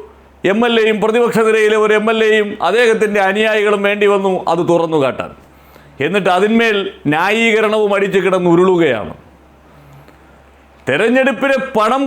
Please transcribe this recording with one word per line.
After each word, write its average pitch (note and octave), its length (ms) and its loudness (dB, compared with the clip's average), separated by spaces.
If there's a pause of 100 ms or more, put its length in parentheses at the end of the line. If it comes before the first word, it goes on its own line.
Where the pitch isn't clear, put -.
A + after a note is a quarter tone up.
(520)
എം A3 140 0
എൽ A#3 160 0
എയും G#3+ 200 0
പ്രതിപക്ഷ A3+ 440 0
നിരയിലെ A3 380 2
ഒരു G#3+ 160 2
എം G#3+ 120 -2
എൽ A3 140 -2
എയും G#3+ 220 2 (180)
അദ്ദേഹത്തിൻ്റെ G#3+ 540 0 (100)
അനുയായികളും G#3 580 0
വേണ്ടി G#3 240 0
വന്നു G3 200 0 (200)
അത് E3+ 180 -2
തുറന്നു D#3+ 320 0
കാട്ടാൻ. A2+ 280 -4 (760)
എന്നിട്ട് F#3+ 300 -2
അതിന്മേൽ A3 400 2 (360)
ന്യായീകരണവും G#3+ 840 0
അടിച്ച് G3 280 0
കിടന്നുരുളുകയാണ്. F3 880 2 (1800)
തെരഞ്ഞെടുപ്പിലെ B3 720 0 (180)
പണം A#3 300 0